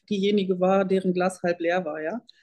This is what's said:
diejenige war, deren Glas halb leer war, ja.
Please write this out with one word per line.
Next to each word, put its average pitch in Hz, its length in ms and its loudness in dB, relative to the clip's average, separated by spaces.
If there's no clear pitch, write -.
diejenige 196 520 0
war, 190 240 4
deren 185 280 0
Glas 180 300 -2
halb 175 160 -2
leer 175 260 0
war, 156 160 -8
ja. 180 200 -6